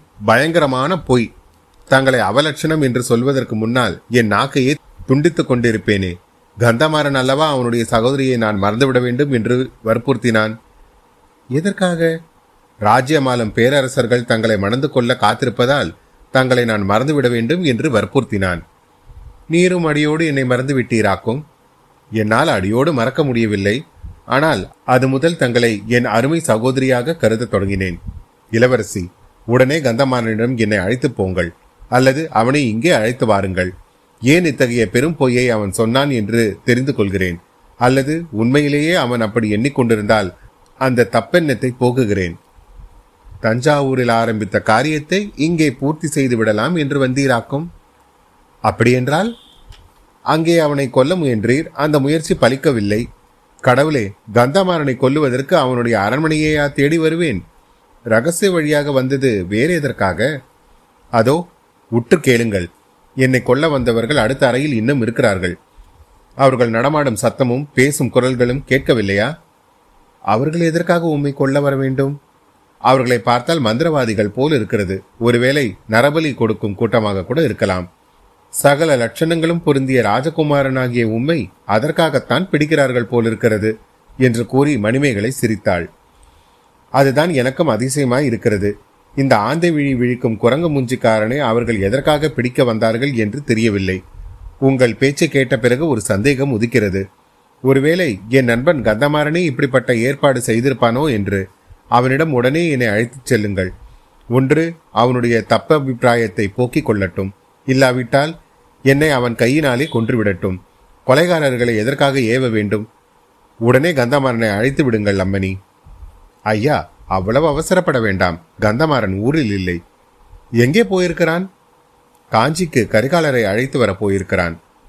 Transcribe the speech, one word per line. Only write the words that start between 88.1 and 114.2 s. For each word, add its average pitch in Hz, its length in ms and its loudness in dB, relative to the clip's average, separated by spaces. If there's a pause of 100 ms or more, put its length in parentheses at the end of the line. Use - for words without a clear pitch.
இருக்கிறது. 104 520 -2 (380)
இந்த 135 220 2
ஆந்தை 156 340 0
விழி 143 240 0
விழிக்கும் 120 420 0
குரங்கு 139 320 2
மூஞ்சிக்காரனை 120 680 0
அவர்கள் 113 420 0
எதற்காக 143 480 0
பிடிக்க 127 340 -2
வந்தார்கள் 117 500 0
என்று 113 300 -4
தெரியவில்லை. 101 600 0 (560)
உங்கள் 127 360 2
பேச்சை 143 320 0
கேட்ட 135 320 0
பிறகு 127 280 0
ஒரு 117 140 0
சந்தேகம் 123 600 0
உதிக்கிறது. 104 420 0 (580)
ஒருவேளை 135 580 0 (100)
என் 131 160 4
நண்பன் 127 360 0
கந்தமாறனே 147 540 0
இப்படிப்பட்ட 135 600 -2
ஏற்பாடு 127 500 0
செய்திருப்பானோ 120 640 0
என்று. 98 360 -2 (420)
அவனிடம் 131 440 2
உடனே 139 360 0
என்னை 123 180 0
அழைத்துச் 113 380 -2
செல்லுங்கள். 101 480 0 (560)
ஒன்று 147 460 2 (160)
அவனுடைய 120 500 2
தப்ப 117 340 0
அபிப்பிராயத்தை 120 720 0
போக்கிக் 123 420 -2
கொள்ளட்டும், 98 420 -2 (340)
இல்லாவிட்டால் 131 720 0 (440)
என்னை 139 260 4
அவன் 123 260 0
கையினாலே 131 580 0
கொன்றுவிடட்டும். 104 640 -2 (480)
கொலைகாரர்களை 131 720 2
எதற்காக 135 420 0
ஏவ 123 300 0
வேண்டும்?" 107 400 -2 (720)
"உடனே 127 320 2
கந்தமாறனை 123 600 0